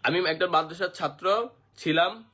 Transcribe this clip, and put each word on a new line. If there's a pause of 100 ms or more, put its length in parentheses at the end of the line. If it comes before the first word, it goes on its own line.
আমি
একটা
মাদ্রাসার
ছাত্র (280)
ছিলাম